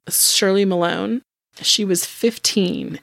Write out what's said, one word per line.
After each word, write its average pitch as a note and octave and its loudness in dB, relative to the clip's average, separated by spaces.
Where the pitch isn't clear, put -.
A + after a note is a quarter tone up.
Shirley G3 2
Malone. F3+ 0
She - 0
was F#3 0
fifteen, - -2